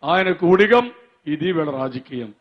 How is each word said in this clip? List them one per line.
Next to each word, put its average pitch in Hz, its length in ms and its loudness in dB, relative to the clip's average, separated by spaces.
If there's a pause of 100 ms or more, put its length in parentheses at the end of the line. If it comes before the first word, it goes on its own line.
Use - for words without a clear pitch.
ఆయనకు 180 420 0
ఉడిగం. 214 440 4 (360)
ఇది 151 240 -4
వీళ్ళ 156 200 -2
రాజకీయం. 131 680 -8